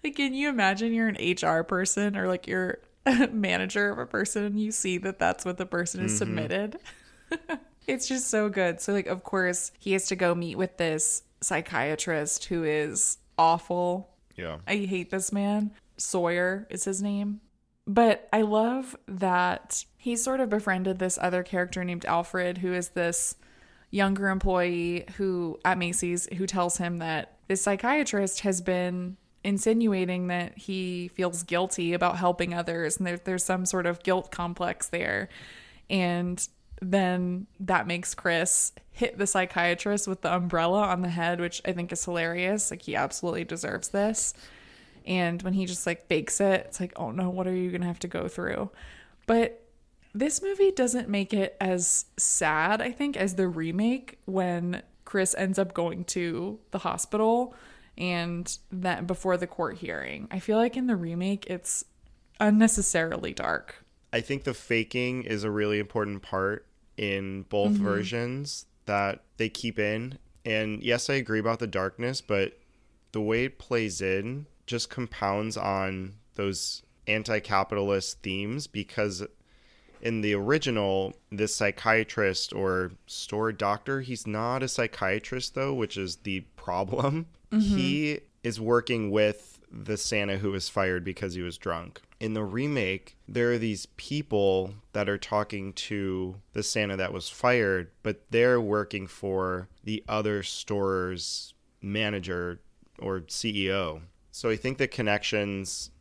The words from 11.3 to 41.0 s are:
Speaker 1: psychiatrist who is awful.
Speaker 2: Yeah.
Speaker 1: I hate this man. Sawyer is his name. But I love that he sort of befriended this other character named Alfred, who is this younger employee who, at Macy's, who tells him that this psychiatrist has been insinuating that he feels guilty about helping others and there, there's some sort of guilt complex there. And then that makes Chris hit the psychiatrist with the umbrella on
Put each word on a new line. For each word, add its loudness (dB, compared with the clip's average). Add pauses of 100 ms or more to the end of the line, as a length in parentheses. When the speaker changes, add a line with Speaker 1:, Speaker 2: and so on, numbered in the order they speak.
Speaker 1:
psychiatrist -2
who -2
is 0 (200)
awful. 2 (260)
Speaker 2:
Yeah. -6 (100)
Speaker 1:
I 0
hate -2
this -2
man. 0 (260)
Sawyer 0
is -6
his -2
name. -2 (460)
But 6
I 6
love 2 (120)
that 0 (140)
he -2
sort 0
of 2
befriended 0
this 0
other 2
character -2
named -4
Alfred, 0
who -2
is -2
this 0 (540)
younger 2
employee 2 (100)
who, -2
at 4
Macy's, -2 (100)
who 0
tells 0
him -2
that -4 (100)
this 0
psychiatrist 0
has 0
been -2 (260)
insinuating 2
that -2
he -4
feels 0
guilty 0
about 2
helping 2
others -2
and 0
there, 0
there's -2
some 0
sort 0
of 0
guilt 2
complex -4
there. -2 (600)
And 0 (360)
then 2 (140)
that 2
makes -2
Chris 2 (180)
hit -2
the 2
psychiatrist 2
with -4
the 2
umbrella 2
on 2